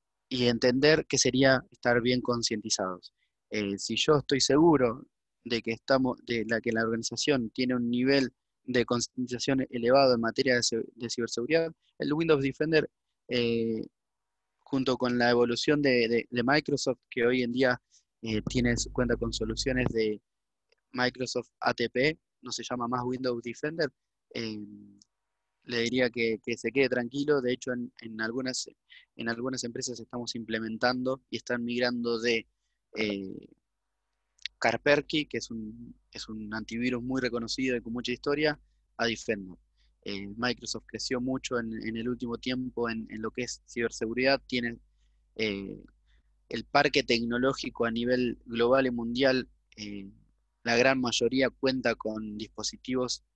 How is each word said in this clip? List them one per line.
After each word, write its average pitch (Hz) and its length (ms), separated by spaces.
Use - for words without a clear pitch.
Y 123 200
entender 131 580
que 135 120
sería 131 520
estar 120 320
bien 123 180
concientizados. 107 920
Eh, 101 280
si 113 180
yo 151 200
estoy 135 240
seguro 135 640
de 117 140
que 113 120
estamos, 131 520
de 117 240
la, 113 140
que 117 100
la 113 100
organización 117 680
tiene 127 260
un 120 140
nivel 131 420
de 127 240
concientización 123 840
elevado 127 460
en 117 80
materia 123 320
de 120 80
se-, 113 200
de 117 160
ciberseguridad, 139 600
el 143 160
Windows 156 280
Defender, 151 480
eh, 117 580
junto 131 360
con 123 220
la 120 100
evolución 120 540
de, 123 260
de, 117 220
de 120 120
Microsoft, 139 580
que 120 160
hoy 127 160
en 120 100
día, 123 260
eh, 107 260
tiene, 120 260
cuenta 120 280
con 110 160
soluciones 120 560
de 110 280
Microsoft 123 580
A 123 140
T 117 160
P, 143 280
no 123 100
se 117 120
llama 120 260
más 123 160
Windows 123 380
Defender, 147 480
eh, 110 320
le 120 160
diría 120 280
que, 113 340
que 117 140
se 117 160
quede 131 160
tranquilo. 135 540
De 123 100
hecho, 127 220
en, 123 260
en 113 220
algunas, 127 440
en 117 120
algunas 120 360
empresas 120 360
estamos 120 360
implementando 117 920
y 113 80
están 120 280
migrando 120 540
de, 113 280
eh, 101 500
Kaspersky, 143 680
que 117 120
es - 120
un, 113 440
es - 200
un 107 240
antivirus 117 480
muy 131 180
reconocido 120 560
y 117 60
con 117 100
mucha 123 200
historia, 147 460
a 117 80
Defender. 101 540
Eh, 101 340
Microsoft 113 500
creció 123 340
mucho 127 380
en, 113 160
en 113 120
el 117 100
último 120 300
tiempo 127 500
en, 113 220
en 110 100
lo 113 100
que 123 120
es - 240
ciberseguridad. 120 800
Tiene, 120 320
eh, 101 460
el 113 160
parque 143 380
tecnológico 120 840
a 113 60
nivel 120 540
global 123 420
y 127 40
mundial, 120 580
eh, 104 320
la 117 140
gran 131 240
mayoría 123 500
cuenta 131 440
con 110 440
dispositivos, 117 840